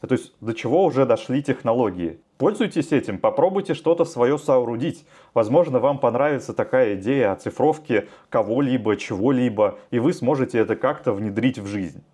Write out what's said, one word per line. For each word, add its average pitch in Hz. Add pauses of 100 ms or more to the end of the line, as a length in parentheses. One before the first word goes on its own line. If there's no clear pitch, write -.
То -
есть -
до 110
чего 139
уже 135
дошли 120
технологии. 113 (180)
Пользуйтесь 196
этим, 113
попробуйте 165
что-то 170
свое 131
соорудить. 127 (280)
Возможно, 131
вам 139
понравится 127
такая 117
идея 107
оцифровки 127 (200)
кого-либо, 117
чего-либо, 107 (120)
и 123
вы 143
сможете 127
это 113
как-то 131
внедрить 107
в 101
жизнь. 98 (120)